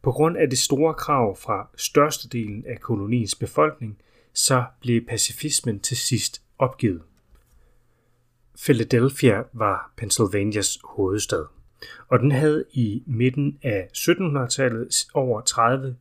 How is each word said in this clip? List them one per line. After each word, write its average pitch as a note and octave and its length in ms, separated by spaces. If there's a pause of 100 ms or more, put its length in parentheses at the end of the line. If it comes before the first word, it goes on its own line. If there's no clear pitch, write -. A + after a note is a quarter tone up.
På B2+ 100
grund E3 240
af D#3 140
det B2+ 80
store D#3 360
krav B2 420
fra G2+ 400
størstedelen A#2+ 880
af A#2 140
koloniens G#2+ 540
befolkning, A#2+ 640 (340)
så B2+ 320 (160)
blev A#2 260
pacifismen A#2 760
til - 160
sidst - 460 (160)
opgivet. G#2+ 440 (1600)
Philadelphia A#2+ 760 (100)
var G2+ 440
Pennsylvanias G2+ 880
hovedstad, F#2+ 600 (640)
og B2+ 100
den C3+ 140
havde D3+ 400
i A2+ 340
midten C3 560
af G2+ 300
syttenhundredetallet C#3 1200
over B2+ 260
tredive B2+ 600